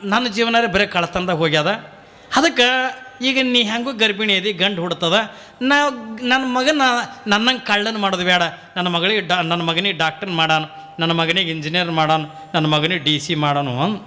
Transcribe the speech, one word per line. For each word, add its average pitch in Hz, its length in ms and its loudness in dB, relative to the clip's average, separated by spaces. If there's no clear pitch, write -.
ನನ್ನ 220 240 0
ಜೀವನ 233 280 0
ಬರೀ 196 120 2
ಕಳ್ಳತನದಾಗ 180 500 -2
ಹೋಗ್ಯದ, 156 320 2
ಅದಕ್ಕೆ 254 600 2
ಈಗ 262 220 2
ನೀ 247 200 2
ಹೆಂಗೂ 240 300 -4
ಗರ್ಭಿಣಿ 214 420 0
ಇದಿ, 190 180 0
ಗಂಡು 185 280 -2
ಹುಡ್ತದ, 175 500 0
ನಾ, 285 280 4
ನನ್ನ 254 240 0
ಮಗನ 254 360 0
ನನ್ನಂಗೆ 226 320 2
ಕಳ್ಳನ 214 380 -2
ಮಾಡೋದು 190 260 0
ಬೇಡ, 180 180 4
ನನ್ನ 180 100 -2
ಮಗಳಿಗೆ 180 340 0
ಡಾ-, 175 240 0
ನನ್ನ 170 160 0
ಮಗನಿಗೆ 170 360 -2
ಡಾಕ್ಟರ್ 160 320 -2
ಮಾಡಾನ, 160 340 2
ನನ್ನ 170 120 0
ಮಗನಿಗೆ 165 400 0
ಇಂಜಿನಿಯರ್ 160 400 -2
ಮಾಡಾನ, 156 340 2
ನನ್ನ 156 140 2
ಮಗನಿಗೆ 156 300 2
ಡಿ 151 220 0
ಸಿ 165 160 -4
ಮಾಡಾನು." 143 480 0
ಅಂದ್. 202 240 -2